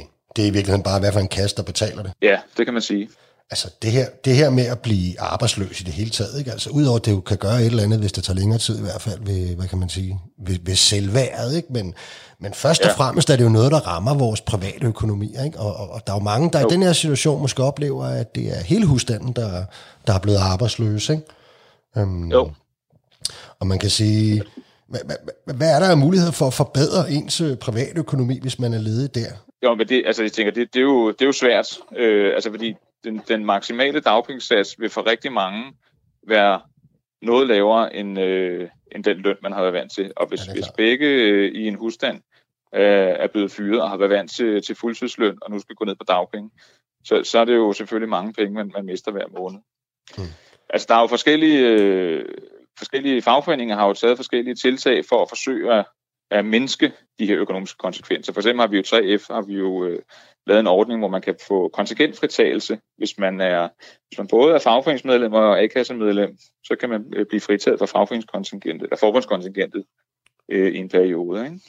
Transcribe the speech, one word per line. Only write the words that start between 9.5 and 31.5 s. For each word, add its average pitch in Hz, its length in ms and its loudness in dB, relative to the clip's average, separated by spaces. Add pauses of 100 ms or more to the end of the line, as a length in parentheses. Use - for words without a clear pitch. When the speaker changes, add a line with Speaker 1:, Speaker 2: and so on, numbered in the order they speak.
Speaker 1:
hvad 92 120 -6
kan 92 120 -4
man 90 100 -2
sige, 92 300 -6 (180)
ved, 95 280 -4
ved 92 100 -2
selvværdet, 113 840 0
ikke? 165 160 -6
Men, 95 200 -4 (460)
men 98 140 -10
først 160 280 2
og - 60 4
Speaker 2:
Ja. 104 60 4
Speaker 1:
fremmest 139 360 2
er 147 80 6
det 123 60 4
jo 117 60 6
noget, 113 220 6
der 156 80 4
rammer 98 380 -2
vores 117 240 0
private 98 460 -4
økonomier, 107 580 -4
ikke? 156 140 -8
Og, 104 160 -4
og, 95 140 -12
og - 180 -12
der 98 60 -4
er 101 40 -2
jo 101 60 -2
mange, 113 280 0
der 147 100 2
Speaker 2:
Jo. 117 60 4
Speaker 1:
i 107 40 4
den 180 120 2
her 180 100 4
situation 151 480 0
måske 135 220 0
oplever, 139 420 -2
at 123 300 -6
det 120 120 -4 (100)
er 90 60 -8
hele 190 220 2
husstanden, 120 480 0
der, 95 320 -4 (420)
der 98 60 4
er 95 60 2
blevet 101 180 2
arbejdsløse, 104 760 0
ikke? 156 120 -4 (720)
Øhm, 90 340 -2
Speaker 2:
Jo. 127 200 4 (1080)
Speaker 1:
og 98 80 0
man 95 120 2
kan 101 100 0
sige, 107 540 2 (500)
hva-, - 20 -8 (100)
hva-, - 180 -10 (260)
hva-, 147 80 -8
hvad 151 180 4
er 143 40 4
der 185 120 4
af 165 60 6
muligheder 170 340 4
for 143 160 0
at 127 60 0
forbedre 151 580 0
ens, 151 300 -2
øh, 143 160 -2
private 135 420 -4
økonomi, 131 400 -2
hvis 127 200 -8
man 120 140 -2
er 113 60 -2
ledig 110 360 -2
der? 117 160 -6 (320)
Speaker 2:
Jo, 120 120 4
men 110 140 0
det, 123 160 4
altså, 113 180 0
jeg 107 80 -2
tænker, 104 220 0
det, 120 200 -4
det 127 60 0
er 127 40 4
jo, 127 280 4
det 98 100 -8
er 131 40 4
jo 139 60 4
svært, 120 460 0 (200)